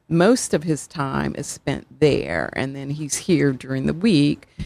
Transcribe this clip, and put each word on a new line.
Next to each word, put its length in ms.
most 440
of 100
his 240
time 500
is 100
spent 400
there, 560
and 200
then 140
he's 260
here 380
during 320
the 80
week, 540